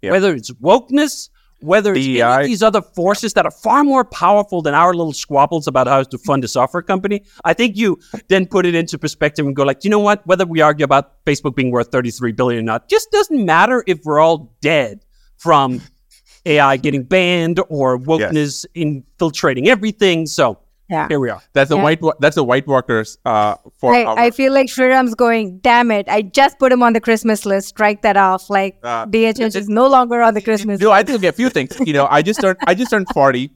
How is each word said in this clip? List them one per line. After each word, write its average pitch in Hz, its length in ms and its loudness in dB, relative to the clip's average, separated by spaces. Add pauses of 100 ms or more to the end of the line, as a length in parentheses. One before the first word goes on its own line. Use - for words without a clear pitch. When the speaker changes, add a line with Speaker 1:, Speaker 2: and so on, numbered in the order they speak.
Speaker 1:
Yep. 95 100 -4
Speaker 2:
whether 190 220 0
it's 123 180 -12
wokeness, 247 760 0 (320)
whether 196 320 0
it's 135 140 0
any 127 140 0
of 120 160 2
Speaker 1:
D - 20 2
E 143 60 0
I. - 20 -2
Speaker 2:
these 208 160 -2
other 214 180 2
forces 196 520 -4
that 185 120 2
are - 60 -2
far 240 320 0
more 269 220 2
powerful 196 580 0
than 147 120 -2
our 175 200 4
little 165 180 -4
squabbles 151 540 -2
about 131 220 0
how 135 160 2
to 131 140 -14
fund 135 260 -2
a 117 40 -8
software 135 340 -2
company. 202 420 -4 (200)
I 170 80 -2
think 220 240 -2
you 208 220 -2 (300)
then 185 180 2
put 180 180 -2
it 175 120 0
into 165 200 -4
perspective 151 480 -4
and 139 120 -4
go 139 80 0
like, 139 180 -2
"You 202 80 -2
know 208 80 2
what? 208 260 0
Whether 180 220 0
we 165 140 -2
argue 151 240 2
about 139 420 -2
Facebook 143 300 -4
being 127 160 -2
worth 117 180 -2
thirty-three 123 400 -4
billion 120 300 -2
or 113 120 -4
not, 117 160 -6
just 427 220 -2
doesn't 330 340 -2
matter 190 440 2
if 175 160 0
we're 151 160 0
all 160 400 0
dead 139 400 -2 (360)
from 139 440 0 (680)
A 147 140 2
I 135 160 4
getting 143 260 -4
banned 175 560 0 (100)
or 131 300 -2
Speaker 1:
Yes. 127 80 -10
Speaker 2:
wokeness 156 580 -2 (120)
infiltrating 151 920 -4
everything." 196 580 0
So 131 320 -2 (320)
Speaker 3:
Yeah. 156 180 -4
Speaker 2:
here 147 120 -2
we 123 80 -4
are. 101 140 -10 (100)
Speaker 1:
That's 139 160 2
the 151 80 0
Speaker 3:
Yeah. 147 60 0
Speaker 1:
White 160 180 0
Wa-, 160 180 0
that's 147 220 0
the 139 100 0
White 135 160 0
Walkers, 123 600 -2
uh, 107 300 0 (240)
for 135 140 2
Speaker 3:
I, 240 100 4
Speaker 1:
our - 140 -2
Speaker 3:
I 240 120 4
feel 269 280 0
like 269 120 2
Sriram's 254 440 2
going, 220 440 -2
"Damn 240 320 2
it, 202 180 -2
I 214 140 0
just 269 360 0
put 262 140 4
him 247 100 2
on 233 120 4
the 220 140 0
Christmas 220 360 0
list. 196 240 -2
Strike 208 380 -2
that 202 100 2
off." 190 320 0
Like, 196 340 -2
Speaker 1:
Uh, 233 220 -6
Speaker 3:
D 220 220 0
H 220 120 -2
H 220 160 -4
Speaker 1:
it, 190 60 -4
Speaker 3:
is 208 80 -10
no 220 180 2 (100)
longer 240 260 2
on 226 100 4
the 208 160 -4
Christmas 208 320 -4
Speaker 1:
no, 214 100 4
I 202 100 6
Speaker 3:
list. 202 80 0
Speaker 1:
think, 262 100 -2
okay, 185 100 -2
a - 140 -4
few 254 80 0
things. - 340 -6
You 165 80 -4
know, 143 140 2 (120)
I 156 40 2
just 202 180 -2
turned, 190 160 0 (100)
I 139 60 2
just 240 180 -2
turned 202 220 -2
forty 135 440 0